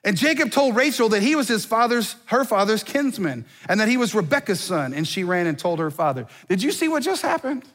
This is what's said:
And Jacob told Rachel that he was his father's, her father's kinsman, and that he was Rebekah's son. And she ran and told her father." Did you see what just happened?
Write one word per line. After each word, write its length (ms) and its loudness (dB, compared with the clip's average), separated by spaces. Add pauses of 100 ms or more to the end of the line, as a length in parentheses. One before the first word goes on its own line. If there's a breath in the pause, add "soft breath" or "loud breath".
And 120 0
Jacob 340 2
told 240 2
Rachel 340 2
that 120 2
he 120 2
was 140 0
his 160 0
father's, 520 0 (100)
her 180 2
father's 380 2
kinsman, 640 -4 (220 loud breath)
and 120 2
that 80 2
he 80 2
was 180 0
Rebekah's 460 0
son. 320 -2
And 160 -4
she 160 -4
ran 220 0
and 120 -2
told 200 -2
her 120 -2
father." 360 -2 (220 loud breath)
Did 140 0
you 100 0
see 160 0
what 140 0
just 200 -2
happened? 420 -4 (100)